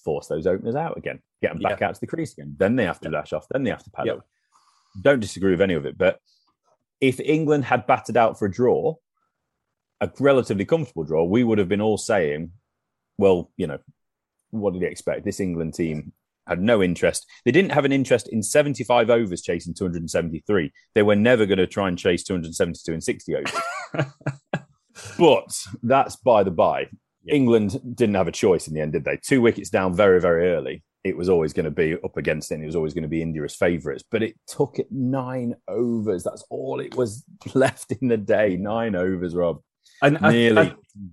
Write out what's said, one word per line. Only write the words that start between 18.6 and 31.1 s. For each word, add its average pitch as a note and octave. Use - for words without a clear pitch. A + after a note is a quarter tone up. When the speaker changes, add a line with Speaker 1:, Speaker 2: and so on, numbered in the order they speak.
Speaker 1:
overs A2+
chasing F2
two -
hundred F2
and D#2+
seventy-three. E2
They G#2+
were G#2
never A2
gonna F#2
try G2
and F2+
chase F2+
two G2+
hundred E2
seventy-two E2+
in D#2+
sixty -
overs. C#2+
Speaker 2:
<laughs> -
Speaker 1:
But D3+
that's C3
by A2
the F#2+
by. D#2
Speaker 2:
Yeah. E2+
Speaker 1:
England A#2
didn't G#2
have F#2
a D#2+
choice F2+
in D#2
the D#2
end, D2+
did E2
they? C#2+
Two C3+
wickets G#2+
down F#2+
very, F#2
very E2+
early. D2+
It F#2+